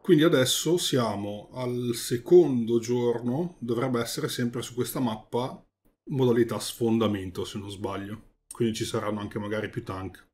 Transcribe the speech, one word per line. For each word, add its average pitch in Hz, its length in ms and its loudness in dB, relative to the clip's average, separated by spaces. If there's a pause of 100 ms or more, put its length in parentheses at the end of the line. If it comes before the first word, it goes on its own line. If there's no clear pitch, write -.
Quindi 156 220 6
adesso 156 540 4
siamo 104 760 -2
al 123 400 -4
secondo 120 840 4
giorno, 120 800 -2
dovrebbe 120 400 -2
essere 139 280 -4
sempre 120 360 -4
su 117 100 -12
questa 123 260 -4
mappa, 123 640 -4 (460)
modalità 120 500 2
sfondamento 101 840 0
se 104 140 -10
non 98 100 -10
sbaglio, 98 680 -10 (140)
quindi 113 240 -2
ci 113 100 -4
saranno 104 340 -4
anche 104 180 -8
magari 104 320 -4
più - 140 -8
tank. 95 500 -10